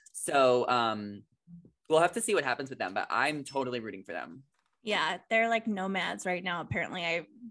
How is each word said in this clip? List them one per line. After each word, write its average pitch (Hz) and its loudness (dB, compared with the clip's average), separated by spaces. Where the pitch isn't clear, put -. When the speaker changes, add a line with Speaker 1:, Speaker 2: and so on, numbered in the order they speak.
Speaker 1:
So, 127 4
um, 107 0
we'll 156 8
have 175 4
to 233 -4
see 214 0
what 147 2
happens 131 -2
with 131 -10
them, 95 -2
but 104 -2
I'm 143 2
totally 127 -4
rooting 98 -10
for 92 -10
them. 85 -10
Speaker 2:
Yeah, 180 -2
they're, 226 2
like, 226 0
nomads 190 -2
right 180 -2
now. 180 -4
Apparently, 165 -4
I 165 -2